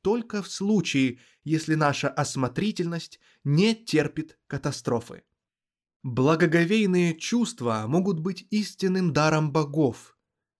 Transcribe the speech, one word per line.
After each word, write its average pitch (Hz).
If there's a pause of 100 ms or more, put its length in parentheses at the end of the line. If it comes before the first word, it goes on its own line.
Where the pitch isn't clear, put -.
только 214
в 185
случае, 147 (240)
если 156
наша 143
осмотрительность 170 (240)
не 180
терпит -
катастрофы. - (800)
Благоговейные 170
чувства 120
могут 175
быть 185
истинным 185
даром 156
богов 147 (420)